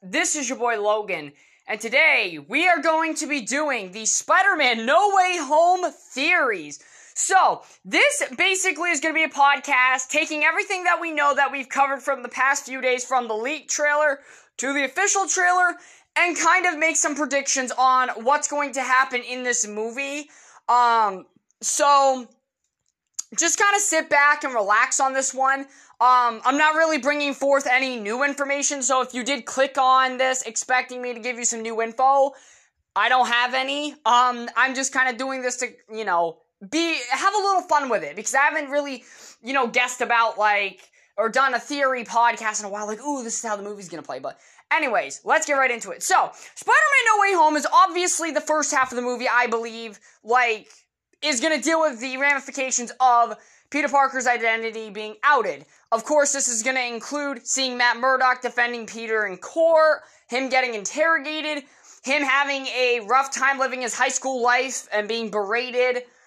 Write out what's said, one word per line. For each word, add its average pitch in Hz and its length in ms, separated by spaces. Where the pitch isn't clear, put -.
This 262 320
is 285 140
your 247 100
boy 233 220
Logan, 202 500
and 208 120
today 233 680
we 285 180
are 339 160
going 320 320
to 302 140
be 285 140
doing 233 500
the 220 120
Spider-Man 294 800
No 349 300
Way 370 240
Home 330 540
theories. 254 880
So, 320 480
this 427 400
basically 370 540
is 320 80
gonna 311 160
be 320 80
a 311 60
podcast 269 800
taking 302 340
everything 370 400
that 349 180
we 330 120
know 285 240
that 269 160
we've 269 160
covered 277 340
from 262 220
the 240 40
past 269 380
few 262 140
days, 247 240
from 247 240
the 220 80
leaked 269 340
trailer 294 480
to 262 160
the 277 100
official 381 460
trailer, 359 480
and 330 200
kind 349 300
of 349 100
make 311 200
some 302 180
predictions 269 640
on 254 300
what's 285 240
going 294 240
to 262 100
happen 254 400
in 247 220
this 240 240
movie. 269 600
Um, 226 580
so, 277 640
just 330 180
kinda 403 220
sit 320 320
back 294 320
and 277 100
relax 226 460
on 269 140
this 262 200
one. 269 360
Um, 240 440
I'm 262 100
not 311 200
really 320 200
bringing 285 380
forth 277 320
any 254 340
new 214 240
information, 277 580
so 262 200
if 254 100
you 254 100
did 240 220
click 269 320
on 262 400
this 254 280
expecting 254 580
me 247 100
to 233 80
give 233 160
you 240 80
some 233 160
new 226 220
info, 269 500
I 214 140
don't 254 160
have 240 260
any. 277 400
Um, 240 500
I'm 254 180
just 262 200
kinda 254 180
doing 262 300
this 247 160
to, 240 120
you 220 140
know, 170 320
be, 320 280
have 302 240
a - 20
little 392 240
fun 294 300
with 196 120
it, 147 140
because 208 180
I 269 60
haven't 294 300
really, 285 340
you 240 100
know, 269 140
guessed 247 340
about, 233 380
like, 202 420
or 220 100
done 262 240
a 233 80
theory 262 460
podcast 220 540
in 208 40
a 202 60
while, 208 160
like, 214 160
"Ooh, 285 200
this 226 140
is - 100
how 214 100
the 196 60
movie's 202 280
gonna 160 120
play," 135 180
but 135 200
anyways, 226 540
let's 302 200
get 285 140
right 262 120
into 226 200
it. 143 120
So, 339 300
Spider-Man 554 500
No 415 60
Way 392 140
Home 311 240
is 294 120
obviously 349 600
the 294 100
first 302 320
half 262 180
of 247 60
the 247 60
movie, 247 260
I 240 200
believe, 226 520
like, 233 480
is 277 220
gonna 311 180
deal 320 220
with 269 180
the 262 160
ramifications 262 760
of 240 360
Peter 294 200
Parker's 262 380
identity 226 640
being 214 320
outed. 214 420
Of 226 120
course, 285 280
this 277 160
is 226 160
gonna 262 160
include 247 640
seeing 254 300
Matt 240 220
Murdock 262 420
defending 240 440
Peter 220 420
in 185 100
court, 311 680
him 262 220
getting 247 260
interrogated, 302 880
him 285 200
having 277 440
a 240 340
rough 262 300
time 269 280
living 254 240
his 233 120
high 262 140
school 262 340
life 247 480
and 208 160
being 226 240
berated 247 760